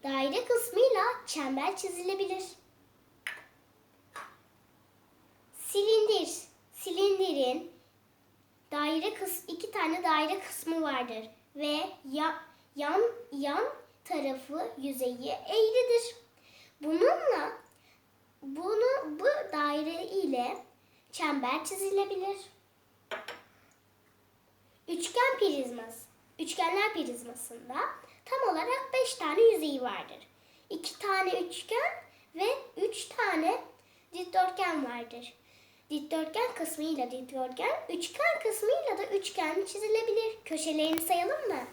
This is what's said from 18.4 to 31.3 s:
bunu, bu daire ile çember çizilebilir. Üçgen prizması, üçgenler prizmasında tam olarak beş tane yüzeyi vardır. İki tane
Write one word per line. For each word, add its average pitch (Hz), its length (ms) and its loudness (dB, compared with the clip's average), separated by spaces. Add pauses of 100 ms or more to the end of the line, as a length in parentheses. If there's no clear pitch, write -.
bunu, 359 800 0
bu 370 40 -8 (280)
daire 302 520 -2
ile 277 600 -4 (480)
çember 285 520 -2
çizilebilir. 392 720 -2 (2500)
Üçgen 494 500 2
prizması, 240 600 0 (400)
üçgenler 381 540 0
prizmasında 240 840 -8 (500)
tam 508 300 2
olarak 494 380 -2
beş 523 220 2
tane 320 280 2
yüzeyi 311 400 6
vardır. 196 460 -8 (420)
İki - 280 -8
tane 381 420 2